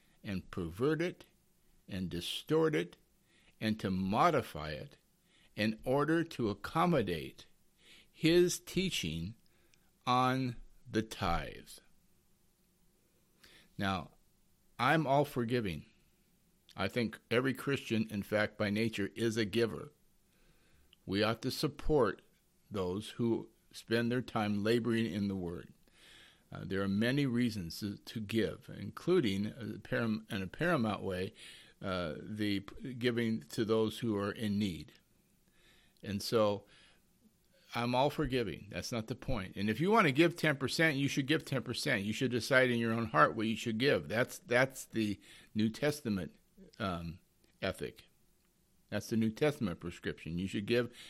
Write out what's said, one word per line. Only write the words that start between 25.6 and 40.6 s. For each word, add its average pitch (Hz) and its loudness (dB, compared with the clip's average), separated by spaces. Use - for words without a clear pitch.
Uh, 95 -10
there 98 -2
are 98 0
many 123 2
reasons 107 -2
to, 101 -6
to - -8
give, 104 -2
including 104 0
a 107 -10
param-, 113 -2
in 101 -4
a 92 -6
paramount 110 -2
way, 95 -4
uh, 90 -2
the 104 -2
p-, - -10
giving 117 0
to 120 -2
those 110 2
who 110 0
are 101 -2
in 104 -2
need. 82 -4
And 98 -4
so 104 2
I'm 120 0
all 139 4
for 151 0
giving. 107 -2
That's - -6
not 113 -2
the 127 -6
point. 95 -4
And 101 0
if 110 0
you 180 4
want 214 6
to 139 4
give 170 4
ten 156 2
percent, 139 2